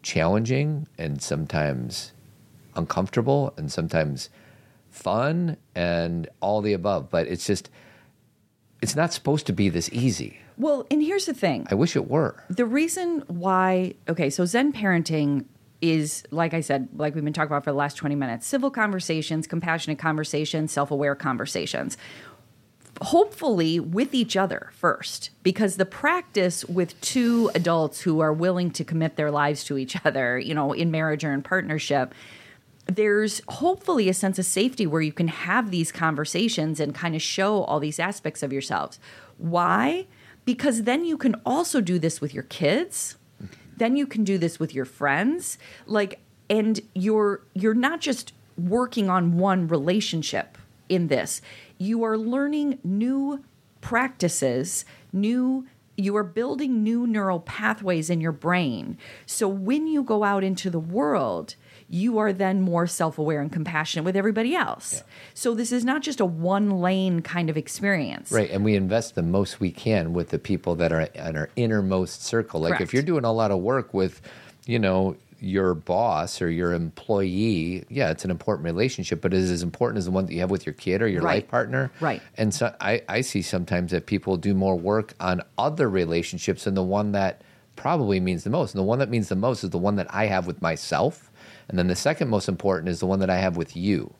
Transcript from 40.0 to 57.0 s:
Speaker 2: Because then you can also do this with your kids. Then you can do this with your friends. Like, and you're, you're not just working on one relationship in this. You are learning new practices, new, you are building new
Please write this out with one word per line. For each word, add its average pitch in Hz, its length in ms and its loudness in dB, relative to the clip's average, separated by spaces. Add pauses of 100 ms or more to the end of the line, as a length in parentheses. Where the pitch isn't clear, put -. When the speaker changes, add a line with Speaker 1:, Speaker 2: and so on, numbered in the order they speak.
Speaker 2:
Because 247 380 0
then 254 200 2
you 330 140 0
can 254 180 2 (100)
also 294 360 2
do 180 160 2
this 160 240 0
with 147 120 -4
your - 100 -8
kids. 220 720 -2 (600)
Then 240 220 2
you 285 80 2
can 220 180 0
do 196 140 2
this 165 220 0
with 156 160 -4
your 131 100 -2
friends. 185 720 0 (300)
Like, 208 320 -2 (280)
and 214 320 2 (140)
you're, 208 480 2 (140)
you're 220 180 2
not 277 280 2
just - 320 -4 (220)
working 214 540 0
on 175 300 4
one 185 280 4
relationship 160 920 0 (300)
in 175 180 2
this. 127 340 -2 (360)
You 226 260 -2
are 220 140 0
learning 277 680 0
new 269 600 -2 (380)
practices, 180 1040 -2 (260)
new, 254 560 0 (300)
you 202 180 0
are 214 80 2
building 240 600 -2
new 233 220 0